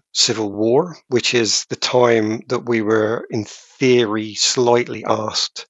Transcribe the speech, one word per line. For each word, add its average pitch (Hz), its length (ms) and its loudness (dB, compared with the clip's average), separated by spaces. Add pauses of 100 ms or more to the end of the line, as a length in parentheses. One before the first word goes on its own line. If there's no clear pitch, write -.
(120)
Civil 107 400 -2
War, 123 460 0 (100)
which 123 240 0
is 117 380 0
the 120 60 -6
time 117 720 2
that 117 200 -4
we 117 140 0
were, 107 480 0
in 107 160 -4
theory, 110 880 0
slightly 120 720 0
asked 107 640 -4